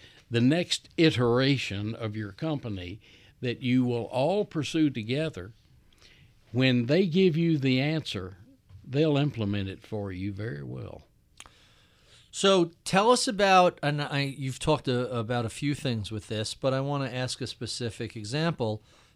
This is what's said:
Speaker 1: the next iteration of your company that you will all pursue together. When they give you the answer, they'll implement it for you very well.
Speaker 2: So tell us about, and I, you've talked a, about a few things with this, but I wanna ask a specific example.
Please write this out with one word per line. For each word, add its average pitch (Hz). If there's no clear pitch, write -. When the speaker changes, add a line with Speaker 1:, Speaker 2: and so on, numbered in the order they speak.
Speaker 1:
the 117
next 156
iteration 120
of 107
your 104
company 107
that 120
you 127
will 120
all 160
pursue 156
together. 120
When 123
they 175
give 175
you 165
the 131
answer, 139
they'll 147
implement 104
it 95
for 101
you 95
very 98
well. 64
Speaker 2:
So 185
tell 208
us 247
about, 190
and 147
I, 139
you've 131
talked -
a, 123
about 120
a 107
few 143
things 113
with 107
this, 107
but 131
I 135
wanna 139
ask 127
a 117
specific 117
example. 113